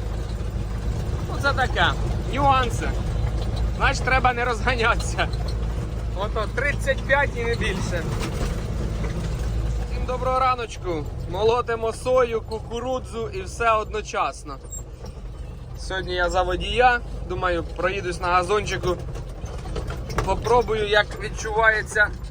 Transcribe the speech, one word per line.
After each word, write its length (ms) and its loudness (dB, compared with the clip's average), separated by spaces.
Ну, 120 -4
це 120 2
таке, 340 2
нюанси. 560 2
Значить, 280 2
треба 280 4
не 120 0
розганятися. 800 2
Ото 280 -2
тридцять 480 0
п'ять 320 4
і 80 -2
не 120 0
більше. 480 0
Всім 180 -2
доброго 320 0
раночку. 640 0
Молотимо 640 2
сою, 480 2
кукурудзу 880 -4
і 120 -6
все 300 0
одночасно. 880 -2
Сьогодні 340 -4
я 160 4
за 120 4
водія. 580 4
Думаю, 340 0
проїдусь 580 -2
на 60 -2
газончику. 680 2
Попробую, 600 4
як 180 6
відчувається 840 2